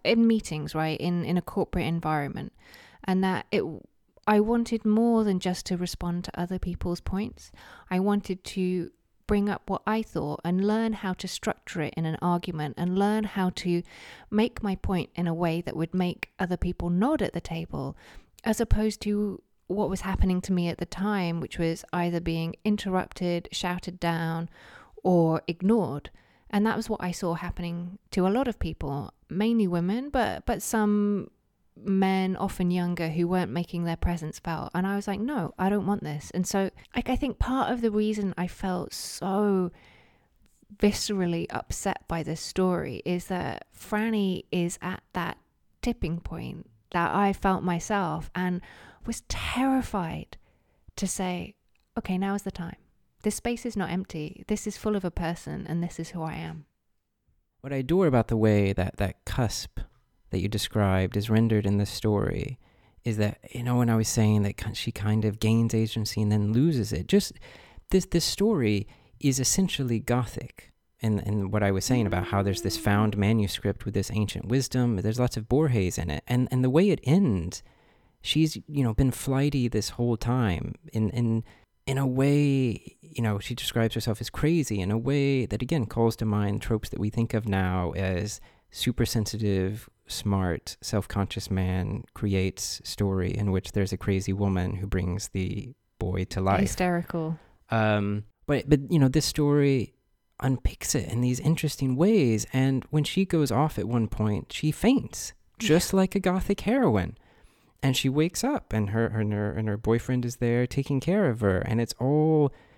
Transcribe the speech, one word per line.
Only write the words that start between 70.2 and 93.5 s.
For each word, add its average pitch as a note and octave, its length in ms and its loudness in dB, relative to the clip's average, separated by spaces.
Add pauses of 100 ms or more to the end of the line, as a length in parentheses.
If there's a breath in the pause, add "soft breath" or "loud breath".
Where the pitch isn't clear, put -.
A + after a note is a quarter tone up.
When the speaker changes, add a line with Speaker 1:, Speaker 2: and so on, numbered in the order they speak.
Speaker 2:
And, G#2+ 240 2
and G2 280 -2
what G#2 100 2
I G2+ 80 4
was F#2+ 140 0
saying A#2+ 240 2
about F#2+ 180 0
how G2+ 160 0
there's G2 200 0
this - 140 -2
found G#2 400 2
manuscript G2+ 680 2
with G#2+ 100 -4
this G2 180 0
ancient G#2 340 -2
wisdom, B2 500 2
there's A2 240 0
lots B2 160 0
of A2 120 -6
Borges A#2+ 480 2
in E2 140 -2
it. D2 160 -4
And, B2 240 2
and B2+ 140 2
the C3 60 2
way F3 200 6
it D#3+ 140 2
ends, A#2+ 580 2 (580 soft breath)
she's, D#3 360 0 (100)
you C#3+ 160 -2
know, A#2 120 2
been C3 180 4
flighty C3+ 560 0
this A2 220 -2
whole A#2+ 260 0
time. A2 580 0 (180)
In, A2 180 2
in, A2+ 340 0 (420 soft breath)
in C3+ 120 0
a C#3 80 2
way, C3+ 920 2
you - 220 -6
know, G#2 160 2
she A#2+ 160 -6
describes A2+ 400 0
herself A2+ 260 -2
as A2+ 80 -6
crazy C#3+ 520 0
in F#2 100 0
a G#2+ 80 2
way C#3 480 0
that, G#2+ 160 -4
again, B2 240 0
calls A2+ 300 2
to - 80 -4
mind G#2 380 0
tropes - 260 -2
that - 100 -8
we G#2 120 0
think A#2 220 0
of A2+ 140 -2
now F#2 460 0
as F#2+ 480 -2 (320 soft breath)
super - 340 0
sensitive, G#2 800 -2 (200)
smart, F#2+ 720 -2
self-conscious - 720 -2
man F#2+ 540 0 (100)
creates F#2+ 720 -2
story F#2+ 520 0
in G#2 140 0